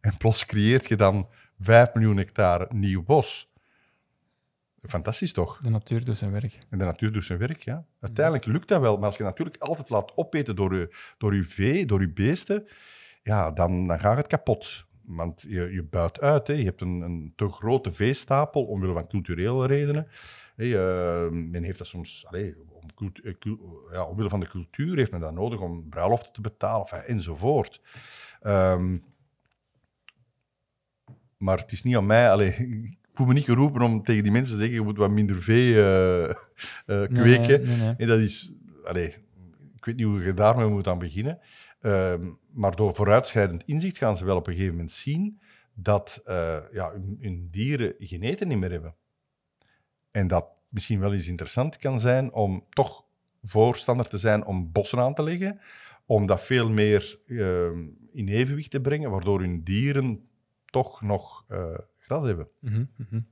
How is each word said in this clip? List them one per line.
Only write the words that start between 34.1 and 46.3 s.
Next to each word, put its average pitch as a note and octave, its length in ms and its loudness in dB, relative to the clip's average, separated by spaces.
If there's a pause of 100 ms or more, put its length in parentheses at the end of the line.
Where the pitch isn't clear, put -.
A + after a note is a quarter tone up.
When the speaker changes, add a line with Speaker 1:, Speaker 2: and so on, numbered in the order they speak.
Speaker 1:
die G#2 100 2
mensen B2 220 0
te G#2 60 -2
zeggen, A#2 180 -2
"Je A2 60 -2
moet G#2 120 -4
wat G#2 140 4
minder G2+ 320 2
vee, A#2 320 6
eh, F#2 540 6
eh, - 60 -2 (520)
Speaker 2:
Nee, G2+ 220 0
Speaker 1:
kweken." B2 580 6
Speaker 2:
nee, A#2+ 100 0
nee. A2+ 200 0
Speaker 1:
En A#2 100 -2
dat A2+ 120 4
is, - 340 -2 (320)
allee, F2 300 -4 (600)
ik - 80 -20
weet A#2 120 -6
niet A2+ 100 0
hoe G2+ 180 0
je F#2 100 0
daarmee A2 340 4
moet G2+ 200 0
aan F2+ 100 -2
beginnen. F#2 400 -6 (420)
Ehm, F#2 480 0 (220)
maar G2 260 -2
door G#2 180 2
vooruitschrijdend G#2 720 2
inzicht E3 340 -4
gaan G#2+ 180 0
ze F#2 80 -8
wel F#2+ 120 2
op F2+ 100 -2
een F#2 60 -6
gegeven F2+ 220 -2
moment E2+ 180 -6
zien G3 480 -4 (340)
dat, G2+ 500 -2
eh, E2 320 -2 (160)